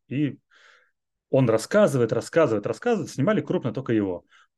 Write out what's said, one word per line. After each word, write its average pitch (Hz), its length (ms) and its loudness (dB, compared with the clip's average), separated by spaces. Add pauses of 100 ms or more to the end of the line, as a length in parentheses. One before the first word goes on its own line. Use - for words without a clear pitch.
и 135 300 -4 (920)
он 131 200 4
рассказывает, 127 640 2
рассказывает, 117 520 0
рассказывает, 180 460 -4
снимали 180 300 0
крупно 131 320 -4
только 131 180 -6
его. 98 320 -2 (340)